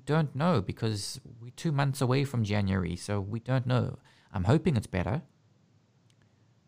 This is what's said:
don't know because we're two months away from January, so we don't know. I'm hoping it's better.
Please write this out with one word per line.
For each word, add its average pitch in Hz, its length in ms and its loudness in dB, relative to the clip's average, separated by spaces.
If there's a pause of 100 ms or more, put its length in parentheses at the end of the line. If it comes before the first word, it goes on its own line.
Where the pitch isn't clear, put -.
don't 151 300 2
know 151 260 2
because - 600 -6 (180)
we're 120 120 -18
two - 200 -4
months 139 300 0
away 131 240 4
from 123 180 -2
January, 95 520 0
so 101 260 -4
we 101 180 -6
don't 127 280 -2
know. 120 320 0 (340)
I'm 90 120 -2
hoping 151 300 4
it's 113 120 0
better. 95 340 -2 (1500)